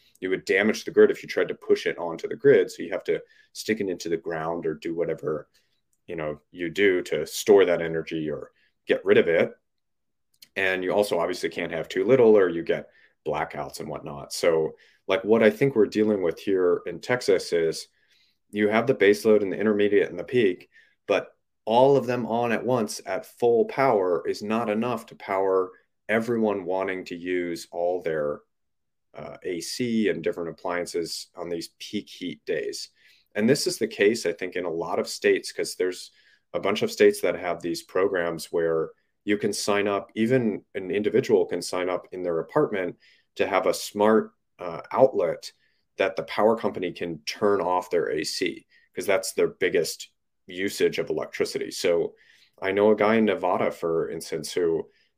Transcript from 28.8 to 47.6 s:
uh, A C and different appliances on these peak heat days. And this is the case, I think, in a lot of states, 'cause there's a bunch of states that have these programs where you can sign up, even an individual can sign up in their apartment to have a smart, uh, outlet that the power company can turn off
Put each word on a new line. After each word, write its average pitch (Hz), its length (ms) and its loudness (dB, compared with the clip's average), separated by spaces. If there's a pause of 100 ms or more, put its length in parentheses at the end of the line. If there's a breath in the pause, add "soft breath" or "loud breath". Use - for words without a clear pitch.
uh, - 300 -14
A 90 180 -6
C 113 480 -2
and 82 140 -4
different 85 260 -4
appliances 87 840 -6
on 87 140 -10
these 85 200 -8 (100)
peak - 300 -10
heat 85 360 -12
days. - 440 -6 (440 soft breath)
And 107 160 0
this 143 180 0
is 120 100 -4
the 110 100 -2
case, 110 380 0
I 85 60 0
think, 90 240 -10
in 87 100 -6
a 87 40 -4
lot 85 300 -4
of 110 80 -4
states, - 440 0
'cause - 240 -6
there's 92 360 -4 (420 soft breath)
a 87 60 -4
bunch 98 220 -2
of 110 100 -2
states 104 300 4
that 87 140 0
have 85 260 -6
these 85 220 -6
programs 87 680 -2
where 82 400 0 (320)
you 104 140 0
can 104 140 -2
sign 101 360 -2
up, 98 280 -4
even 113 480 0 (120)
an 92 160 -6
individual 101 540 2
can 90 160 -6
sign 90 280 -4
up 90 220 -4
in 92 100 -10
their 87 180 -2
apartment 92 580 -2 (380 soft breath)
to 95 120 0
have 95 180 2
a 87 80 2
smart, 107 580 2 (280)
uh, 87 220 -10 (100)
outlet 98 600 2 (460)
that 98 180 0
the 82 80 -4
power 110 320 2
company 98 360 -4
can 82 320 -8
turn 101 360 0
off 90 300 0